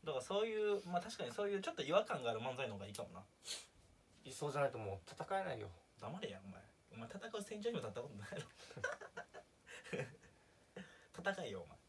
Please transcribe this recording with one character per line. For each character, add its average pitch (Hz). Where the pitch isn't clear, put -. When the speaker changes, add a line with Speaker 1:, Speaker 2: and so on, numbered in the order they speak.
Speaker 1:
だ 160
か 135
ら 127
そ 202
う 226
い 220
う、 208
ま 180
あ、 175
確 -
か 190
に -
そ 208
う 202
い 202
う 196
ち 320
ょ -
っ 330
と -
違 139
和 185
感 143
が 120
あ -
る 110
漫 131
才 131
の 107
方 98
が 101
い -
い 101
か -
も -
な。 87
Speaker 2:
い 131
そ 147
う 143
じ 147
ゃ 147
な 139
い -
と 123
も 98
う 95
戦 -
え 190
な 175
い -
よ。 101
Speaker 1:
黙 156
れ -
や、 95
お 98
前。 -
お -
前 -
戦 226
う 415
戦 208
場 233
に 233
も -
立 107
っ -
た -
こ -
と 101
な 101
い -
や -
ろ。 -
Speaker 2:
<laughs> -
Speaker 1:
戦 185
え 117
よ、 92
お 85
前。 -